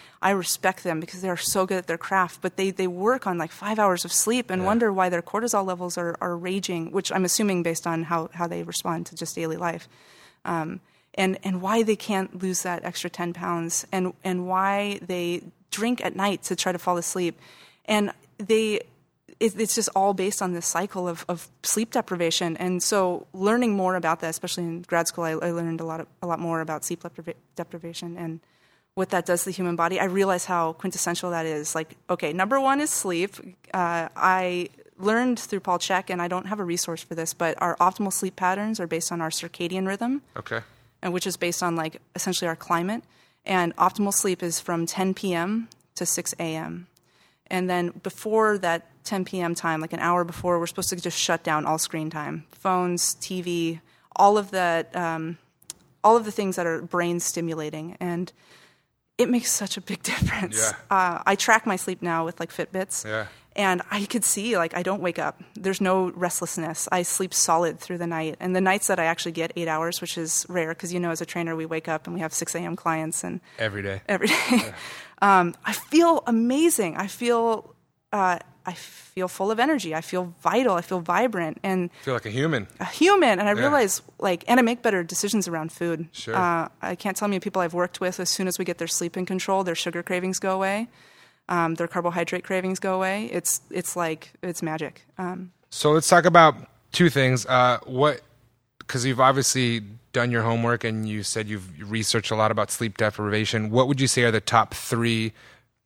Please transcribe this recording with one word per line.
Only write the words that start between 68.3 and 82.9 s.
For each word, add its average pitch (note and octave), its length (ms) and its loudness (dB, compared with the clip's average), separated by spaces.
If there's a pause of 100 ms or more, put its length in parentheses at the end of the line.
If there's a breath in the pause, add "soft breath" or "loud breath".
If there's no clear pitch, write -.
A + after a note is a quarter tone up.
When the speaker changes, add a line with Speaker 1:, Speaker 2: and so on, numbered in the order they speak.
Speaker 1:
And F#3 160 0
the F#3 60 4
nights F#3+ 260 2
that F3+ 140 2
I D#3+ 60 2
actually E3 260 0
get E3 240 -4
eight E3+ 100 -4
hours, D#3+ 340 -2
which F3 160 -8
is D#3+ 320 -2
rare, E3 240 -2
'cause, E3+ 200 -8
you F3+ 80 -2
know, F3 100 0
as E3 100 -4
a E3 60 -6
trainer, E3 300 -4
we D#3+ 100 -4
wake D#3+ 220 -6
up D#3 180 -4
and E3+ 80 -8
we E3+ 60 -4
have D#3+ 120 -4
six - 220 -4
A E3 60 -4
M E3+ 160 -6
clients D#3+ 480 -2
and F3+ 160 -8 (180 loud breath)
Speaker 2:
Every G#2 240 -2
day. G2 260 -6
Speaker 1:
every G3+ 200 2
day. D4+ 60 4 (180)
Speaker 2:
Yeah. A#2+ 260 2
Speaker 1:
<laughs> - 60 -14 (380 loud breath)
Um, F#3 320 6 (120)
I A3+ 80 0
feel E4 520 6
amazing. A#3+ 680 4
I F#3+ 100 -4
feel, A#3 680 0 (360)
uh, F#3 280 2 (260)
I F3+ 80 -6
feel - 560 -8
full G3 220 -2
of A3 100 0
energy. A#3 340 2
I D#3+ 60 -2
feel F3+ 400 -4
vital. G3+ 360 4
I E3+ 40 2
feel F3+ 200 -2
vibrant F3 640 0
and F#3 280 0 (140)
Speaker 2:
Feel C3+ 100 0
like A#2 100 -2
a A2 60 -6
human. B2+ 380 0 (100)
Speaker 1:
a - 80 -6
human. D#4+ 520 6